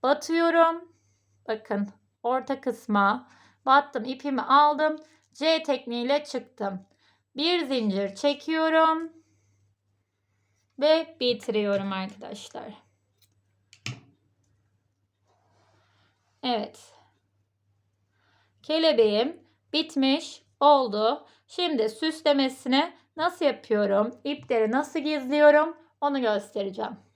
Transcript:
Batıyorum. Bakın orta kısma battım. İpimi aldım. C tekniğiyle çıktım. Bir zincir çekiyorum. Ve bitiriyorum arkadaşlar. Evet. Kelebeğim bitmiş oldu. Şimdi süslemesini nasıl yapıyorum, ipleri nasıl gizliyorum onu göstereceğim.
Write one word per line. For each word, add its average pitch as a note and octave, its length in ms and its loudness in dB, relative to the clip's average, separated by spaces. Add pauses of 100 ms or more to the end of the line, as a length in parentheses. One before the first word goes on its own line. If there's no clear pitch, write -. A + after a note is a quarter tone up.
Batıyorum. E4 880 2 (560)
Bakın G#3+ 420 -4 (340)
orta C4 380 -4
kısma G#3+ 680 -2 (360)
battım. C4+ 380 2
İpimi C4 380 -4
aldım. D4 540 2 (380)
C D#4+ 300 0
tekniğiyle C4 600 -2
çıktım. G3+ 640 -10 (500)
Bir E4 300 0
zincir G3+ 500 -2
çekiyorum. D#4+ 1000 0 (1700)
Ve D#4 400 2
bitiriyorum G#3 760 -2
arkadaşlar. - 800 -12 (3750)
Evet. A#3+ 500 -6 (1700)
Kelebeğim C#4 800 0 (300)
bitmiş D4 680 -2 (160)
oldu. C4 680 2 (200)
Şimdi D4 420 -2
süslemesini C#4 1040 0 (240)
nasıl E4+ 280 -2
yapıyorum, G#3 800 0
ipleri B3 480 -2
nasıl D4 280 -2
gizliyorum D4 760 4 (240)
onu C#4 200 -2
göstereceğim. G#3 760 -4 (180)